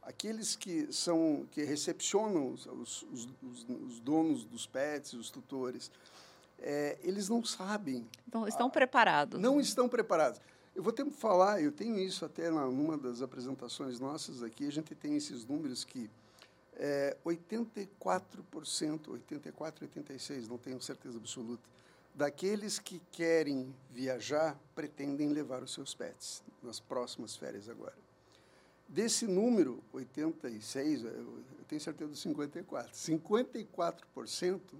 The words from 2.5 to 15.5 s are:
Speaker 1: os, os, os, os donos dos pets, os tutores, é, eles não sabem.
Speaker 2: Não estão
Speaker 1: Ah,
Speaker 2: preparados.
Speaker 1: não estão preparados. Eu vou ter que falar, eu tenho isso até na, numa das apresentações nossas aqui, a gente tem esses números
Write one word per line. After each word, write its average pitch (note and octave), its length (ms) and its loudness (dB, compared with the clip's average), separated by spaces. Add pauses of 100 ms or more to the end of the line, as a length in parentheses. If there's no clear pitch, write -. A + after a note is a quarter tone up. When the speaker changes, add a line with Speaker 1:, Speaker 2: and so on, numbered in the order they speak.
Speaker 1:
os, C3+ 140 -10
os, B2+ 360 -10 (400)
os, B2 260 -12
os A#2+ 320 -8
donos D3 440 2
dos A#2 220 -10
pets, C#3+ 460 -4
os A2+ 180 -10
tutores, B2+ 600 -6 (680)
é, D3 440 -2
eles F#3+ 260 0
não A#3 160 2
sabem. F#3 600 -4 (260)
Speaker 2:
Não A3+ 160 0
estão - 180 2
Speaker 1:
Ah, C4+ 40 4
Speaker 2:
preparados. G3+ 680 6
Speaker 1:
não C4+ 200 8
estão B3 280 4
preparados. F#3+ 520 4 (340)
Eu G3 80 -4
vou G3+ 100 2
ter C#4 120 0
que C#4+ 80 -2
falar, G3 500 6
eu D3 80 4
tenho G#3 300 -2
isso F#3 240 -2
até E3 260 -2
na, D3+ 160 2
numa D3 320 2
das B2 240 -4
apresentações B2+ 760 -6
nossas C#3 420 -6
aqui, A#2 240 -6
a D3 60 -2
gente D#3 220 -4
tem D3 220 -2
esses C#3 300 -4
números C#3 380 -4